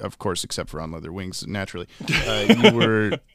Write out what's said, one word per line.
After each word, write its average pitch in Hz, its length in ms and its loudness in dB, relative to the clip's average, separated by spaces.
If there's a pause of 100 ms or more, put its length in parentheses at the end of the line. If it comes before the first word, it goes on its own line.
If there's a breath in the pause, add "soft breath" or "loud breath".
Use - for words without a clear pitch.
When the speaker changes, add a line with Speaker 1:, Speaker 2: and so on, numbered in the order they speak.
Speaker 1:
of 101 160 -8
course, 92 260 -4
except - 260 -6
for 80 120 -8
On 80 100 -8
Leather 80 220 -10
Wings, 92 320 -8
naturally, 95 420 -6 (380 loud breath)
uh, 107 240 0
you 120 220 8
Speaker 2:
<laughs> 113 40 2
Speaker 1:
were 110 440 2 (160)